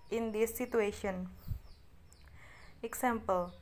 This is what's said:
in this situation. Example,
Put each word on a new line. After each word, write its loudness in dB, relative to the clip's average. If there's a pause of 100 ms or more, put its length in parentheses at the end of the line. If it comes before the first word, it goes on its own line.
in 0
this 2
situation. 2 (1600)
Example, 2